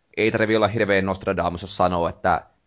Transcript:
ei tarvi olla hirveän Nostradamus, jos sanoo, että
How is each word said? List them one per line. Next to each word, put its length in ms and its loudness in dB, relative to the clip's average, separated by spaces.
ei 140 2
tarvi 260 2
olla 120 4
hirveän 360 0
Nostradamus, 580 -4
jos 140 -8
sanoo, 320 0
että 340 -2